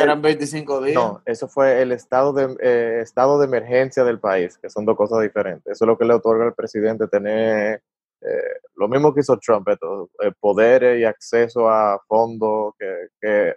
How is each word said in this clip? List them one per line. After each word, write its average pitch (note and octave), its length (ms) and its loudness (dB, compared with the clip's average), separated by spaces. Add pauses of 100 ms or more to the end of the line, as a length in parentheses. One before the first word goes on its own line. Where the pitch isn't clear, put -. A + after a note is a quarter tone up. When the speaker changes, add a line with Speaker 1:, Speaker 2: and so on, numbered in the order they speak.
Speaker 1:
el D3 60 4
Speaker 2:
eran D3 140 0
veinticinco D3 600 -2
días. C3+ 120 -2
Speaker 1:
No, A#2 300 -2
eso A#2 240 -6
fue C3+ 340 2
el B2 100 -2
estado B2+ 400 -2
de, C3+ 280 -2
eh, A#2 420 0
estado C3+ 360 2
de C#3+ 80 2
emergencia B2+ 560 0
del A#2+ 160 0
país, F#2+ 400 -2
que G2 100 -14
son G#2 160 -8
dos G#2+ 120 2
cosas A2 260 0
diferentes. G2 500 -4
Eso A2 120 -4
es - 20 2
lo A2+ 100 4
que A#2 100 0
le A#2+ 80 4
otorga A2+ 300 2
al A#2 100 -2
presidente A2 540 -4
tener, G#2+ 760 -2 (400)
eh, - 200 -4 (320)
lo G2+ 140 -2
mismo C#3 260 2
que C#3+ 60 0
hizo C3 180 0
Trump, G2+ 300 0
esto, F#2+ 420 -6 (120)
eh, G2+ 180 0
poderes A#2+ 600 4
y A2+ 40 0
acceso A2+ 680 0
a G#2+ 380 2
fondos G#2+ 680 -2
que, F#2 300 -10 (120)
que G#2 360 0